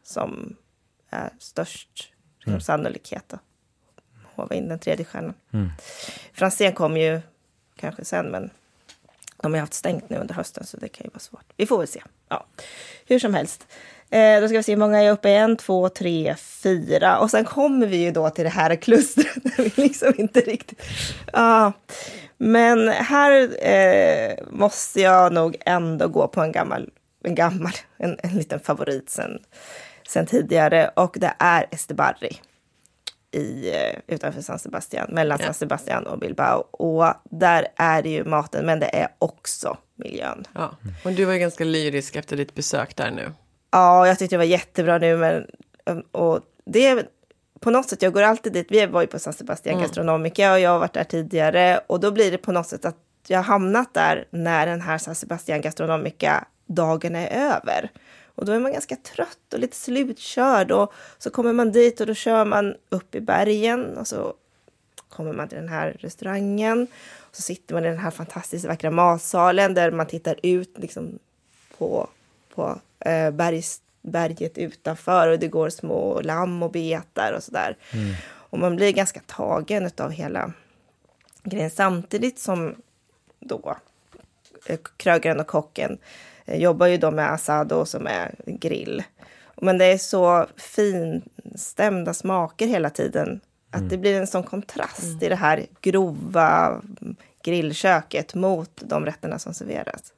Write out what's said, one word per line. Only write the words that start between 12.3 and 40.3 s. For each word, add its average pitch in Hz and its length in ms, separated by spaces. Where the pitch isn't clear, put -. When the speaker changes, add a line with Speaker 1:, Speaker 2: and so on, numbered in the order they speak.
Speaker 1:
Hur 247 120
som 214 160
helst. 156 320
Eh, 214 300
då 214 80
ska 226 80
vi 220 60
se 220 100
hur 208 60
många 208 200
jag 208 80
är 208 60
uppe 202 180
i. 202 60
En, 220 200
två, 185 320
tre, 170 500
fyra. 180 800
Och 220 120
sen 220 140
kommer 269 420
vi 190 100
ju 170 140
då 160 200
till 160 140
det 165 60
här 165 260
klustret - 580
<laughs> 247 80
där 254 200
vi 269 60
liksom 277 340
inte 220 240
riktigt, - 420
ja. 226 400
Men 233 480
här, 269 600
eh, 185 680
måste - 500
jag 185 320
nog 165 240
ändå 170 420
gå 156 200
på - 120
en 160 120
gammal, - 380
en 175 100
gammal, 170 380
en, 175 260
en 175 140
liten 156 240
favorit 143 500
sen, - 320
sen 165 180
tidigare. 160 680
Och 180 240
det 170 180
är 170 320
Estebarri - 680
i, 131 400
eh, 69 360
utanför - 360
San 175 160
Sebastian, - 520
mellan 156 300
Speaker 3:
Ja. - 60
Speaker 1:
San 156 80
Sebastian - 520
och - 120
Bilbao. - 400
Och 160 360
där 170 520
är 160 260
det 160 80
ju 151 140
maten, 151 420
men 160 140
det - 160
är - 120
också - 580
miljön. - 500